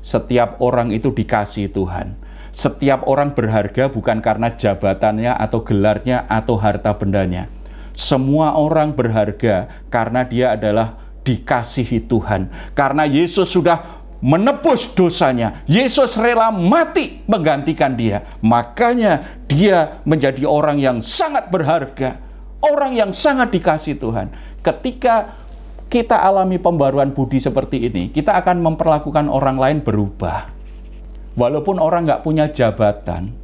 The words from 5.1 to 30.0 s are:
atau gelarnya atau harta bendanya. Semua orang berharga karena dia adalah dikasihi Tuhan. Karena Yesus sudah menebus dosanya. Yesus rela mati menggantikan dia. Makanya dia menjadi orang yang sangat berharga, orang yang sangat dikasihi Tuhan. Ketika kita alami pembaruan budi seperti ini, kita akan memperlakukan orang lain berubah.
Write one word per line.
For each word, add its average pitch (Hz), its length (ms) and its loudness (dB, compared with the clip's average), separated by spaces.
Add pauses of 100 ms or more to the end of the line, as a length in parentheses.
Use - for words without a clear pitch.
atau 110 320 -2
gelarnya 107 640 2
atau 110 240 0
harta 104 400 0
bendanya. 95 560 -2 (400)
Semua 143 640 2
orang 151 400 2
berharga 110 720 0 (240)
karena 120 320 0
dia 120 320 0
adalah 110 400 0 (320)
dikasihi 117 800 -2
Tuhan. 104 400 0 (240)
Karena 143 320 2
Yesus 170 480 2
sudah 170 320 2 (420)
menebus 240 720 2
dosanya. 131 720 2
Yesus 247 480 2
rela 226 320 4
mati 240 800 0
menggantikan 151 640 2
dia. 110 320 -2 (160)
Makanya 196 800 2 (240)
dia 165 640 2
menjadi 135 400 2
orang 147 320 2
yang 123 240 0
sangat 285 480 0
berharga, 139 640 -2 (480)
orang 285 320 2
yang 202 160 2
sangat 262 400 2
dikasihi 156 480 0
Tuhan. 113 320 -4 (320)
Ketika 226 720 0 (560)
kita 233 320 2
alami 190 320 4
pembaruan 143 560 2
budi 135 240 -2
seperti 127 480 0
ini, 92 240 -2
kita 151 320 0
akan 180 240 0
memperlakukan 151 640 0
orang 135 320 0
lain 143 240 4
berubah. 101 720 -4 (800)